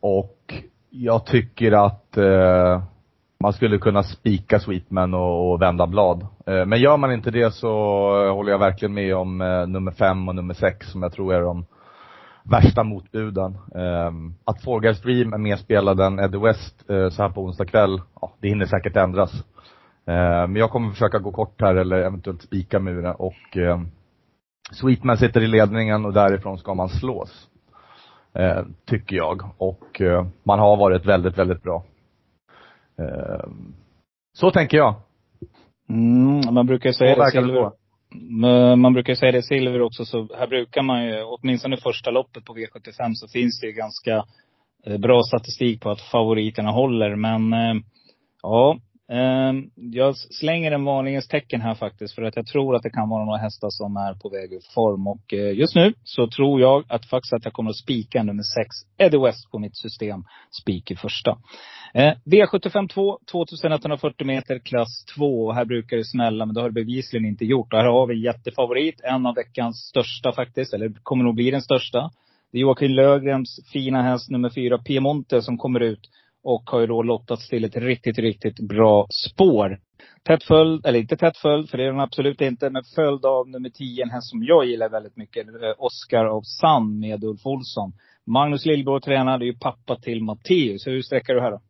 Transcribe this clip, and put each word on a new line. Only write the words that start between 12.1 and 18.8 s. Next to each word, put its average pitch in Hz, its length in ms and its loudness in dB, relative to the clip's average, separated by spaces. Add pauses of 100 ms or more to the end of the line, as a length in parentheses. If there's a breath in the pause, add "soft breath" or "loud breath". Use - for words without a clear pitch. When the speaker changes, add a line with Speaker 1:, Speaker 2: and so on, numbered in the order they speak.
Speaker 1:
värsta 117 400 4
motbuden. 98 760 -6 (160)
Ehm, 85 600 -6 (100)
att - 200 -6
Four 123 160 -2
Guys 110 220 2
Dream 123 300 0
är 107 60 -6
mer 104 180 -2
spelad 98 440 2
än 95 180 2
Eddie 98 200 -2
West, - 520 -2
eh, 95 200 2
så 92 120 -4
här 98 80 0
på 98 120 -8
onsdag 92 220 -6
kväll, 95 360 2 (200)
ja, - 200 -10
det 101 80 -2
hinner 101 180 0
säkert 95 300 -2